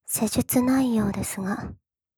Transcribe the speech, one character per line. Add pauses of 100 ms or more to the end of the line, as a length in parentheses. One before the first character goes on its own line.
施
術
内
容
で
す
が、 (440)